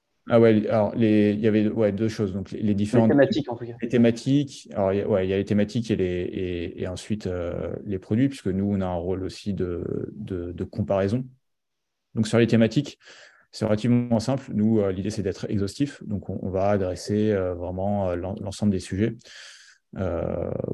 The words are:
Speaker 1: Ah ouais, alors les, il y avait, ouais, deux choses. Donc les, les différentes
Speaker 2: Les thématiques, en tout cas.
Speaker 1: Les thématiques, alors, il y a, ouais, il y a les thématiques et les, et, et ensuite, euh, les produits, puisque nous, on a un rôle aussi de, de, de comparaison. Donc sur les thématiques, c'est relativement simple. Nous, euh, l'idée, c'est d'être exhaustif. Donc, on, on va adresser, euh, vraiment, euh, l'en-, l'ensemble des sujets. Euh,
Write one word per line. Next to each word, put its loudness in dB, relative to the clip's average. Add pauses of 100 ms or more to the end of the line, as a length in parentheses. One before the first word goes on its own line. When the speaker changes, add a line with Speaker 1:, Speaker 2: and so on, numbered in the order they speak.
(300)
Speaker 1:
Ah 6
ouais, 6
alors 2
les, 4
il -2
y 2
avait, 4
ouais, 2
deux 0
choses. -2
Donc -6
les, -6
les 2
différentes 4
Speaker 2:
Les 6
thématiques, 4
en -6
tout -10
cas. -10
Speaker 1:
Les -4
thématiques, 2
alors, 0
il 0
y 0
a, -4
ouais, 2
il -2
y 2
a 2
les 2
thématiques 0
et 4
les, 0
et, -4
et -4
ensuite, -6
euh, -4 (100)
les -6
produits, 2
puisque -4
nous, 0
on 0
a -2
un -2
rôle -4
aussi -8
de, -4
de, -8
de -6
comparaison. 0 (880)
Donc 0
sur 2
les 6
thématiques, 2 (540)
c'est -6
relativement 2
simple. -4
Nous, 2
euh, 2
l'idée, -4
c'est -6
d'être -4
exhaustif. -4
Donc, -6
on, -8
on -6
va 0
adresser, 0
euh, 0
vraiment, -2
euh, -2
l'en-, -6
l'ensemble -2
des 0
sujets. -2 (800)
Euh, -4 (240)